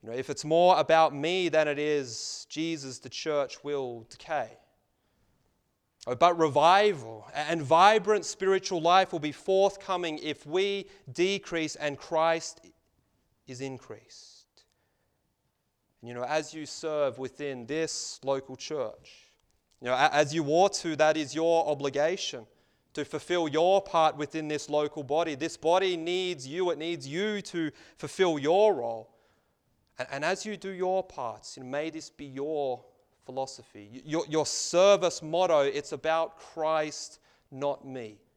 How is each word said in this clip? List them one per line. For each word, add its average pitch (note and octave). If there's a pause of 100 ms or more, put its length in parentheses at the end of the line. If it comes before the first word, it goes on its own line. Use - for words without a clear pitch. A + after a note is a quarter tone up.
You A2
know, A#2
if C3
it's -
more E3
about D#3+
me F3
than D#3
it D3
is C#3+
Jesus, D3+
the -
church C#3+
will B2+
decay. C#3 (1700)
But E3+
revival D3+
and D3+
vibrant F#3+
spiritual F#3+
life F3+
will E3+
be D3
forthcoming F#3+
if D3+
we G3 (260)
decrease F3
and D3
Christ E3 (840)
is C3
increased. - (1400)
And, A#2
you A#2+
know, A#2+
as D3+
you D#3
serve D3
within C3
this D#3
local C3+
church, - (720)
you B2
know, B2
a-, C#3
as D3
you D#3+
ought F3+
to, D#3+
that D#3
is C#3+
your E3
obligation C#3+ (460)
to D3+
fulfill D#3+
your F3+
part D#3+
within D3+
this D3+
local D3+
body. D3+
This D3+
body F3+
needs F3
you. F3
It D3+
needs D#3+
you G3
to E3 (260)
fulfill E3
your F#3
role. A#2 (920)
And, B2
and C#3
as F#3
you G#3+
do F#3+
your F#3
parts, B2
you C3+
know, B2+
may D3+
this D#3
be -
your C#3 (400)
philosophy, B2+
y-, B2+
your, D#3
your D3+
service F3+
motto. E3
It's C#3
about D#3+
Christ, D#3 (320)
not C#3
me. A#2+ (180)